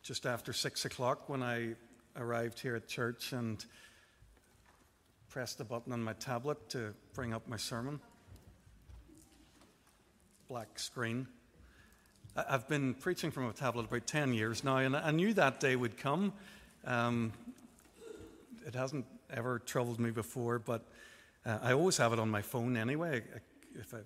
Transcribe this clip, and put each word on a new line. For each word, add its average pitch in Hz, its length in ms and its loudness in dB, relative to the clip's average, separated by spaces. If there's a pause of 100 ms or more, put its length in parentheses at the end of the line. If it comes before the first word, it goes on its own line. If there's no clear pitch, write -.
just - 220 -6
after 123 260 -2
six - 320 -2
o'clock 135 440 0
when 139 140 -2
I 117 280 0 (460)
arrived 117 440 -2
here 123 160 -2
at 110 100 -6
church - 460 -2
and 117 320 -2 (1600)
pressed 127 300 -6
the 139 60 -8
button 117 280 -4
on 117 120 0
my 110 80 -2
tablet 135 560 -4
to 110 260 -4 (180)
bring 120 220 -4
up 113 140 -6
my 123 80 -6
sermon. 127 420 -4 (2500)
Black 117 300 -8
screen. 123 480 -2 (1080)
I, - 120 0
I've 131 200 0
been 139 260 2
preaching 175 380 -2
from 131 160 -2
a 107 40 -2
tablet 117 340 0
about 120 200 -2
ten 143 280 2
years 110 280 2
now, 135 140 2
and 131 200 4
I 156 140 2
knew 180 240 4
that 151 240 6
day 135 160 6
would 123 240 0
come. 180 340 2 (520)
Um, 120 480 2 (1300)
it 123 120 -8
hasn't 131 280 -2 (260)
ever 123 280 0
troubled 120 420 0
me 117 100 4
before, 117 480 0
but, 113 280 -2 (580)
uh, 113 180 0
I 123 120 6
always 165 240 6
have 117 160 6
it 113 40 4
on 113 120 4
my 104 100 4
phone 120 380 0
anyway. 139 440 0 (120)
I, 117 40 -10 (400)
if 117 140 -12
I, 120 140 -10